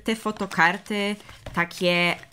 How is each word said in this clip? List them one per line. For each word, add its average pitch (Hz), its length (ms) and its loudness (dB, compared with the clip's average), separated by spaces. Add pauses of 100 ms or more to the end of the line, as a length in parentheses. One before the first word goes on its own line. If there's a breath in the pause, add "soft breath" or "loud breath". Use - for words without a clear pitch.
te 226 120 0
fotokarty 202 1000 0 (380 loud breath)
takie 175 640 2 (180)